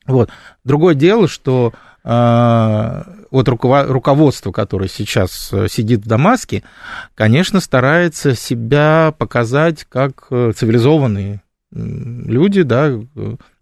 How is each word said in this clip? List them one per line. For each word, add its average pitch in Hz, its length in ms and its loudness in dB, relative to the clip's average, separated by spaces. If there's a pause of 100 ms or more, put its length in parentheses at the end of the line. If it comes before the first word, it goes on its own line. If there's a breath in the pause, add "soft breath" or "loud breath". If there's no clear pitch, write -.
Вот. 127 240 2 (340 loud breath)
Другое 151 300 2
дело, 175 340 2
что, 127 460 -2 (280 loud breath)
э, 117 1000 2 (280)
вот 131 180 2
рукова-, 135 380 2
руководство, 135 680 0
которое 98 360 -4
сейчас, - 640 -4
э, 98 160 0
сидит 113 360 -2
в 110 40 -8
Дамаске, 127 540 0 (520 loud breath)
конечно, 143 460 2
старается 143 760 0
себя 147 840 0
показать 135 720 -2
как, 135 420 -4
э, 120 260 0
цивилизованные, 113 840 0 (340)
м, 113 540 -12
люди, 185 340 2
да, 135 260 0 (280)
э, 107 200 -8 (260 soft breath)